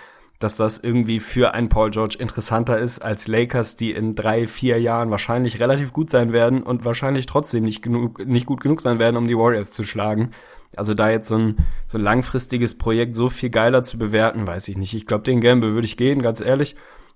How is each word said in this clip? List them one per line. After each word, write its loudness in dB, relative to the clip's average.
dass -2
das 2
irgendwie 0
für 2
einen -2
Paul 4
George -2
interessanter 0
ist -4
als -6
Lakers, 0
die -2
in -4
drei, 0
vier 0
Jahren 0
wahrscheinlich -2
relativ 0
gut -2
sein 2
werden 4
und -4
wahrscheinlich -2
trotzdem -2
nicht -4
genug, -2
nicht 2
gut -4
genug 0
sein 0
werden, 4
um 0
die 0
Warriors 2
zu -6
schlagen. -2
Also -2
da 2
jetzt 0
so 0
ein, 2
so -6
ein 0
langfristiges 0
Projekt 0
so 2
viel -6
geiler 4
zu -6
bewerten, 0
weiß -6
ich -8
nicht. -6
Ich -8
glaub, -2
den 2
Gamble 4
würde 0
ich -6
gehen, 2
ganz -2
ehrlich. 0